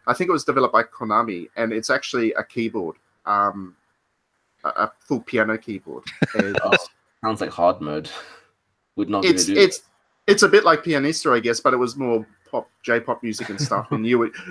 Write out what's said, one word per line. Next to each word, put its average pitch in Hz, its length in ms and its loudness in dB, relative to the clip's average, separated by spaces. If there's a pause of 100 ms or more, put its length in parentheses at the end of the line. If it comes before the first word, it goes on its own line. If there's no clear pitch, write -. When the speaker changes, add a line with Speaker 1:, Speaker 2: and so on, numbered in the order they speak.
Speaker 1:
I 123 60 2
think 180 140 -4
it 180 60 2
was 147 100 -2
developed 131 300 0
by 113 100 4
Konami, 107 720 -4
and 113 160 -2
it's 110 180 -4
actually 120 440 0
a - 100 -4
keyboard, 107 540 -6 (280)
um, 98 520 -2 (880)
a, 76 40 -4
a - 300 -4
full 127 220 -4
piano 110 360 -2
keyboard. 92 460 -12 (160)
Speaker 2:
<laughs> - 160 0
Speaker 1:
And 98 300 0
Speaker 2:
Oh, - 120 4 (460)
sounds - 160 -2
like 92 100 -4
hard 87 300 2
mode. 76 300 -6 (420)
<laughs> - 460 -20
Would 101 120 -2
not 104 120 0
be 185 80 4
Speaker 1:
it's, 143 140 4
Speaker 2:
able 98 120 0
to 196 60 8
do 196 40 10
Speaker 1:
it's, - 160 2 (460)
it's 202 160 6
a 202 60 8
bit 208 160 2
like 160 180 4
Pianista, 151 500 0
I 120 60 4
guess, 117 220 -2
but 131 120 2
it 127 40 2
was 123 180 -2
more 117 320 -2 (240)
pop, - 180 -8 (140)
J-pop 117 400 -2
music 113 260 -6
and 98 100 -8
stuff. 110 320 -4
And 110 140 -2
you 120 140 2
would, 117 140 -2 (180)